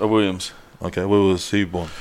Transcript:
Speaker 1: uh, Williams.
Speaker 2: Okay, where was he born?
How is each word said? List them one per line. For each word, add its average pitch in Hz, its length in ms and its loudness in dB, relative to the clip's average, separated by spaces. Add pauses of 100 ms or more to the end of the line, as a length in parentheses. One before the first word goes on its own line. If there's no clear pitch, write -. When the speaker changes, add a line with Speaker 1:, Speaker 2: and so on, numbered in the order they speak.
Speaker 1:
uh, 107 80 0
Williams. 101 440 0 (300)
Speaker 2:
Okay, 92 220 -4
where 101 160 4
was 95 320 2
he 101 120 2
born? 85 240 -6 (120)